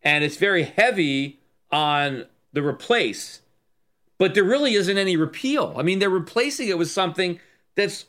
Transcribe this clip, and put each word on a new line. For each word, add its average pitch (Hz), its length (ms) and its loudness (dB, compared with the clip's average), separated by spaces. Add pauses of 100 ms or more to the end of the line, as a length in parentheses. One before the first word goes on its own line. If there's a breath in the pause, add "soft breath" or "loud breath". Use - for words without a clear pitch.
And 147 200 2
it's 151 140 -4
very 190 260 2
heavy 143 760 0 (320)
on 143 540 0 (260)
the 147 100 -4
replace, 147 800 -2 (800)
but 190 160 4
there 202 80 4
really 247 320 2
isn't 196 220 0
any 190 200 0
repeal. 160 600 -2
I 127 40 -4
mean, 180 180 0
they're 196 100 2
replacing 233 580 -2
it 185 100 -2
with 165 140 -2
something 180 480 -2 (360 soft breath)
that's 202 340 -2